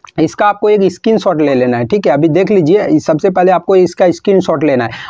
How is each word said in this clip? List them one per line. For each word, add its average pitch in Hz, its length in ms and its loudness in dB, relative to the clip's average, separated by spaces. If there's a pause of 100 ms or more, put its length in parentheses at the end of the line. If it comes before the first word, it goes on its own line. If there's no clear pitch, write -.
(200)
इसका 160 280 -2
आपको 208 220 -2
एक 208 140 2
स्क्रीनशॉट 190 580 0
ले 143 140 0
लेना 123 220 0
है, 120 80 -2
ठीक 202 220 -2
है। 165 60 2
अभी 147 160 0
देख 185 220 0
लीजिए, 180 480 2
सबसे 160 300 -2
पहले 185 220 2
आपको 180 240 0
इसका 185 360 2
स्क्रीनशॉट 180 520 -2
लेना 135 200 0
है 113 60 -6 (200)